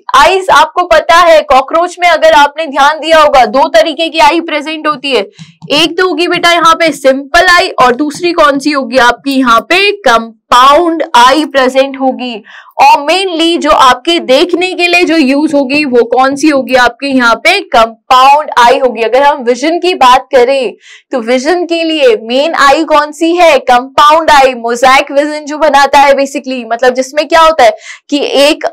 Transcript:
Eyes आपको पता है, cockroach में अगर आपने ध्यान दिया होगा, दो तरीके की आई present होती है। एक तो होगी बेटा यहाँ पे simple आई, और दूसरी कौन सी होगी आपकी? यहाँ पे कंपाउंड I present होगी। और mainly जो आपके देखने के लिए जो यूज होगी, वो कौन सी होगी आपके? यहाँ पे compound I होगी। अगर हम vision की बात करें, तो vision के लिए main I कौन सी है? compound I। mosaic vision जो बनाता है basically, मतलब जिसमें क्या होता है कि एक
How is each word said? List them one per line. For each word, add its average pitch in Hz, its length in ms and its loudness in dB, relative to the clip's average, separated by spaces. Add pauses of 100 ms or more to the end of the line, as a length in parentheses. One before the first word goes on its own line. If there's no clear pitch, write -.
(160)
Eyes 370 340 2
आपको 349 380 0
पता 330 280 2
है, 330 260 4
cockroach 311 580 0
में 349 100 2
अगर 320 220 2
आपने 294 340 0
ध्यान 294 340 -2
दिया 320 200 0
होगा, 262 260 4
दो 262 220 0
तरीके 320 420 0
की 320 100 -6
आई 311 200 0
present 311 480 -8
होती 294 240 -6
है। 226 100 0 (500)
एक 320 260 -2
तो 370 100 0
होगी 349 200 -4
बेटा 339 240 0
यहाँ 330 240 2
पे 330 160 -2
simple 277 560 0
आई, 359 220 2
और 247 260 -2
दूसरी 302 360 -4
कौन 294 280 0
सी 294 120 -4
होगी 262 260 -2
आपकी? 240 420 0
यहाँ 233 200 2
पे 381 320 0
कंपाउंड 269 1120 0 (120)
I 269 300 2
present 269 560 -2
होगी। 247 420 -6 (380)
और 285 300 2
mainly 339 460 -2
जो 285 140 -2
आपके 269 480 0
देखने 339 540 0
के 349 140 -2
लिए 349 160 0
जो 311 140 0
यूज 285 360 0
होगी, 285 320 -2
वो 240 200 0
कौन 262 300 0
सी 285 140 0
होगी 254 260 -2
आपके? 247 320 0
यहाँ 247 280 0
पे 339 240 -2
compound 262 1000 0
I 247 200 2
होगी। 233 220 -2
अगर 226 220 0
हम 285 200 0
vision 254 360 -2
की 349 140 -2
बात 269 420 2
करें, 254 380 0 (380)
तो 262 80 -4
vision 262 460 -2
के 330 180 -4
लिए 294 380 0
main 269 340 -2
I 277 280 0
कौन 302 280 0
सी 330 240 -2
है? 330 240 4
compound 285 720 0
I। 269 220 4
mosaic 254 580 0
vision 294 280 -2
जो 302 180 -10
बनाता 277 420 2
है 277 140 2
basically, 269 580 -6
मतलब 247 220 -2
जिसमें 269 340 -4
क्या 330 140 2
होता 320 220 2
है 214 120 2 (340)
कि 285 140 -4
एक 285 500 0